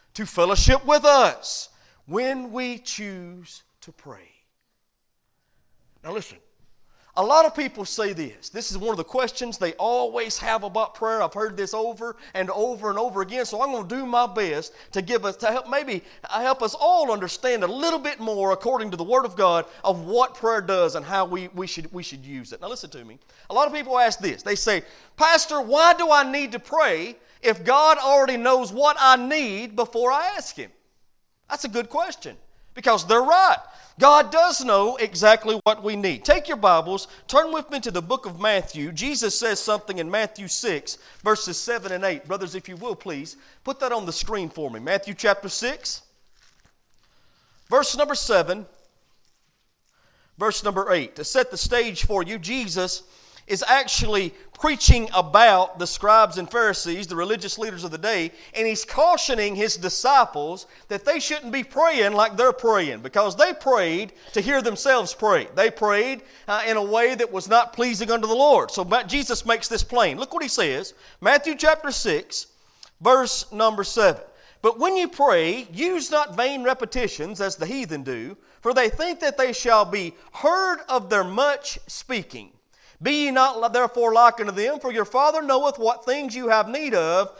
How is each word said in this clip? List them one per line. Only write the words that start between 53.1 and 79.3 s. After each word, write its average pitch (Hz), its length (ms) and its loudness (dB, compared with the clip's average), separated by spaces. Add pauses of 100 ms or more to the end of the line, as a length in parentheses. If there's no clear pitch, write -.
is - 200 -4
actually 220 680 2 (180)
preaching 247 640 4
about 185 640 6
the 175 80 -6
scribes 208 520 4
and 175 120 -10
Pharisees, 202 560 -2
the 165 80 -12
religious 190 440 -4
leaders 196 260 -8
of 175 60 -10
the 156 80 -8
day, 175 340 -4 (220)
and 220 120 -2
he's 220 180 -4
cautioning 262 720 0
his 214 220 -2
disciples 180 920 0 (220)
that 202 160 -8
they 302 160 0
shouldn't 294 320 -6
be 262 100 -4
praying 254 520 2
like 208 220 2
they're 247 160 4
praying, 190 480 0
because 180 360 0
they 330 160 4
prayed 202 600 0 (200)
to 226 80 -2
hear 262 220 0
themselves 226 520 0
pray. 185 400 2
They 202 160 2
prayed, 214 520 0 (260)
uh, 214 180 -2
in 220 100 0
a 214 60 0
way 233 320 2
that 226 160 -2
was 185 180 -8
not 233 260 4
pleasing 233 360 -2
unto 233 160 0
the 226 80 0
Lord. 247 360 6
So 196 120 -4
Ma-, 208 200 0
Jesus 233 420 -4
makes 226 240 0
this 226 160 -2
plain. 190 340 0
Look 269 140 -8
what 330 100 -6
he 277 60 -6
says, 165 460 -4 (260)
Matthew 285 340 2
chapter 302 360 0
six, - 560 -4 (540)
verse 247 520 2
number 214 320 0
seven. 190 380 2 (400)
"But 226 160 2
when 381 180 2
you 359 100 0
pray, 220 640 2
use 302 400 -4
not 294 240 0
vain 254 300 -4
repetitions 214 760 -4
as 196 140 -4
the 160 100 -6
heathen 175 360 -8
do, 131 360 -10 (240)
for 233 100 -2
they 240 160 4
think 339 320 -4
that 285 160 -2